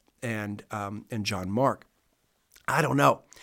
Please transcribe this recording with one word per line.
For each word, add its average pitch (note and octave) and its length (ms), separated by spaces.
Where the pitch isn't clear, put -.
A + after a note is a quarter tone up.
and, G#2+ 480
um, G#2 400
and G#2+ 160
John F#2 240
Mark? A#2 360
I C#3+ 140
don't C3+ 160
know. C#3+ 240